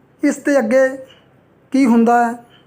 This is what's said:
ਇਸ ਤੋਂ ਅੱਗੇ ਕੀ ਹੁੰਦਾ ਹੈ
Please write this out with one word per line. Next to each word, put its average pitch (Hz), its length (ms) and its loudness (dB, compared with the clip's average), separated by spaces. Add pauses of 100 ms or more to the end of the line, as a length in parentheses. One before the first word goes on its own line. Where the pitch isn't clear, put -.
(240)
ਇਸ 285 120 -2
ਤੋਂ 285 240 -2
ਅੱਗੇ 262 460 -2 (680)
ਕੀ 269 140 0
ਹੁੰਦਾ 233 420 2
ਹੈ 240 180 -12 (220)